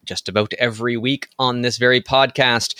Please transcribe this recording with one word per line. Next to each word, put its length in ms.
just 240
about 300
every 380
week 320
on 240
this 160
very 200
podcast. 800